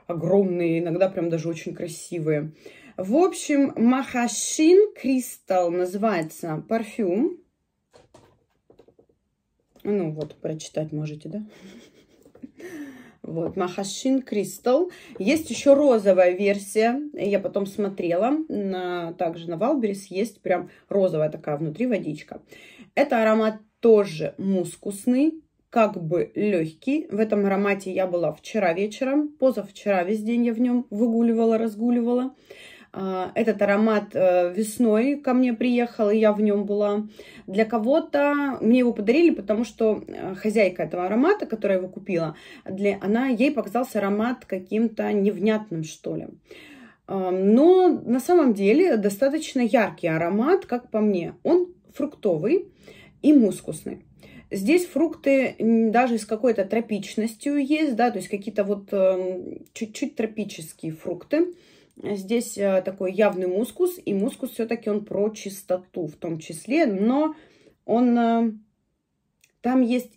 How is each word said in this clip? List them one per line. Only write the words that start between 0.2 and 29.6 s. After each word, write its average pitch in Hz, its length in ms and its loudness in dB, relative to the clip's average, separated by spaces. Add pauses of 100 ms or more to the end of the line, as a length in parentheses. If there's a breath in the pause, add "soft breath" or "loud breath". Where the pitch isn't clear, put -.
иногда 175 300 0
прям 170 200 -4
даже 165 180 -4
очень 165 260 -8
красивые. 156 800 -6 (460 loud breath)
В 190 180 -2
общем, 302 640 2
Махашин 269 1160 2
Кристалл 196 800 -2
называется 180 960 -4
парфюм. 226 680 -2 (2500)
Ну 190 280 -2
вот, 151 240 -10
прочитать 156 560 -8
можете, 151 380 -8
да? 208 120 -8 (1800 loud breath)
Вот, 165 340 -8
Махашин 196 640 -2
Кристалл. 247 720 -2 (280 loud breath)
Есть 285 300 0
ещё 277 260 4
розовая 202 600 6
версия. 208 640 0 (120)
Я 196 260 -2
потом 196 260 -4
смотрела. 196 720 -2 (120)
На, 180 640 -6
также 165 360 -6
на 165 80 -6
Валберес 220 500 -2
есть 196 340 -6
прям - 280 -2 (200 loud breath)
розовая 160 400 0
такая 151 280 -8
внутри 160 300 -4
водичка. 165 540 -6 (540 loud breath)
Это 277 280 2
аромат 220 320 2 (240)
тоже 202 580 4
мускусный, 208 1040 -2 (280)
как 214 340 2
бы 165 320 -2
лёгкий. 208 760 -2
В 202 80 -2
этом 214 260 2
аромате 196 480 0
я 190 140 0
была 170 260 -2
вчера 185 400 -2
вечером, 262 560 -2
позавчера 202 760 0